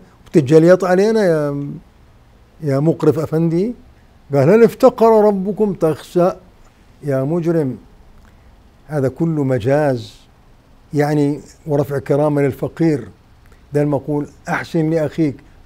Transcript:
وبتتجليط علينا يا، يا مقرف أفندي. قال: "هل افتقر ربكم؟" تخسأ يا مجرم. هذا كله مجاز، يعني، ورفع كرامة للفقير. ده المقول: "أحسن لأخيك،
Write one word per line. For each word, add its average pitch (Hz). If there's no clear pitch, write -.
وبتتجليط 165
علينا 202
يا، 143
يا 135
مقرف 160
أفندي. 165
قال: 143
"هل 226
افتقر 220
ربكم؟" 202
تخسأ 170
يا 135
مجرم. 160
هذا 139
كله 156
مجاز، 131
يعني، 147
ورفع 143
كرامة 143
للفقير. 139
ده 147
المقول: 147
"أحسن 156
لأخيك، 156